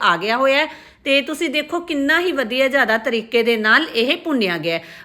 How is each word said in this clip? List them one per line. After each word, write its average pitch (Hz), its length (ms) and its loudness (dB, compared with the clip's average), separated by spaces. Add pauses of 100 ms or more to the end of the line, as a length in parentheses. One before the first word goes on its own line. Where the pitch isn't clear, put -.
ਆ 185 160 4
ਗਿਆ 214 200 -2
ਹੋਇਆ 269 220 2
ਹੈ 302 100 0 (340)
ਤੇ 277 180 2
ਤੁਸੀਂ 302 280 -4
ਦੇਖੋ 302 320 -4
ਕਿੰਨਾ 311 380 0
ਹੀ 359 140 0
ਵਧੀਆ 262 340 0
ਜ਼ਿਆਦਾ 240 320 2
ਤਰੀਕੇ 226 440 0
ਦੇ 233 140 2
ਨਾਲ 226 380 2
ਇਹ 247 220 0
ਭੁੰਨਿਆ 240 400 -2
ਗਿਆ 165 200 -2
ਹੈ। 160 60 -8 (220)